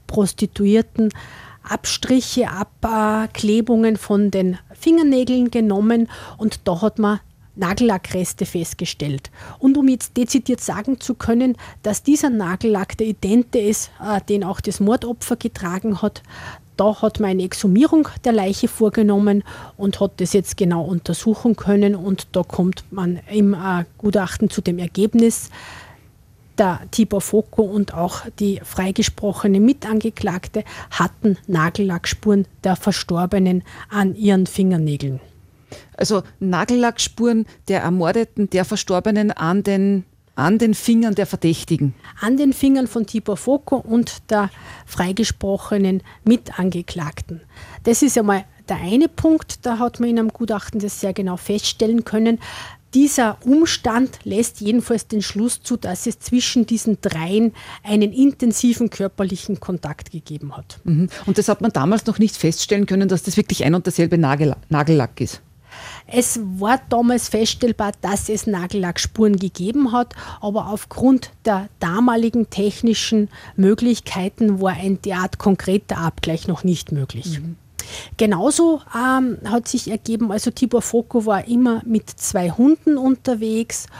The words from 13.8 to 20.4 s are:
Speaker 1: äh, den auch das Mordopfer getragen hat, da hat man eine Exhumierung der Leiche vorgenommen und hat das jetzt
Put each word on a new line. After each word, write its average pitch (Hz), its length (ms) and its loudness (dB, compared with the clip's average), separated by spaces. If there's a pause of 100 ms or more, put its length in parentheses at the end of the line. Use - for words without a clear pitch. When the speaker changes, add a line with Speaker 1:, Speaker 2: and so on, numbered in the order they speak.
Speaker 1:
äh, 202 240 -2
den 202 140 0
auch 185 180 -6
das - 200 -6
Mordopfer 233 560 0
getragen 190 640 -4
hat, - 220 -4 (520)
da 208 240 0
hat 214 200 0
man 202 100 0
eine 185 140 0
Exhumierung 247 640 4 (160)
der 240 80 2
Leiche 202 340 0
vorgenommen 208 800 2 (320)
und 202 240 -2
hat 196 200 -2
das 180 120 -2
jetzt - 240 0